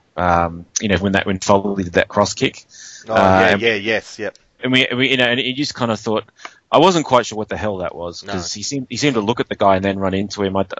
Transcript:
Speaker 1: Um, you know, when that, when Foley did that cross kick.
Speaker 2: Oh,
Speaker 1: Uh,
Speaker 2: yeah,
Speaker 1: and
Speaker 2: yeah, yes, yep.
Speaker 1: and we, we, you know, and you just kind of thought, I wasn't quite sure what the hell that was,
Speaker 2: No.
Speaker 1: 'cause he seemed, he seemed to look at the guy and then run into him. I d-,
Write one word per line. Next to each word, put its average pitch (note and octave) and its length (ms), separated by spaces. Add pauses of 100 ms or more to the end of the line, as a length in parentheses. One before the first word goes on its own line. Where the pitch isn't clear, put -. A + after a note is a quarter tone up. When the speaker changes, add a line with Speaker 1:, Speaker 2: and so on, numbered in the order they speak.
(160)
Speaker 1:
Um, E2+ 500 (140)
you A2 80
know, F#2+ 100
when G2 140
that, F#2+ 120
when F#2+ 140
Foley G2 460
did E2+ 100
that F#2+ 140
cross - 260
kick. - 320 (420)
Speaker 2:
Oh, A2 60
Speaker 1:
Uh, - 20
Speaker 2:
yeah, F#2+ 360
Speaker 1:
and G2+ 100
Speaker 2:
yeah, A2+ 120
yes, G#2 440
yep. G2+ 200 (240)
Speaker 1:
and B2+ 100
we, B2+ 220
we, B2+ 160
you C3+ 60
know, B2+ 80
and A#2+ 160
you B2+ 140
just C#3 200
kind A#2 160
of G#2+ 80
thought, G#2+ 260 (480)
I B2 60
wasn't E3+ 260
quite B2 220
sure G#2+ 100
what G#2+ 140
the G2 60
hell G2+ 220
that F2 160
was, E2+ 300
Speaker 2:
No. G2 80
Speaker 1:
'cause F2+ 220
he G#2 80
seemed, C3 260
he B2 80
seemed C#3+ 180
to A2+ 60
look G#2+ 200
at - 100
the G#2 40
guy G2 220
and F#2+ 80
then G2 140
run G2 160
into G2+ 280
him. F#2+ 140
I G2 60
d-, F#2+ 180